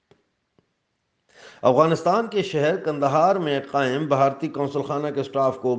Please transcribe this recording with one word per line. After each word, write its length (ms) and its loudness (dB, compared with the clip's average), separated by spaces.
अफगानिस्तान 640 4
के 140 -2
शहर 340 0
कंदहार 600 0
में 240 -2
कायम 460 -2
भारतीय 420 0
कौंसलखाना 600 -4
के 120 -4
स्टाफ 360 -2
को 200 0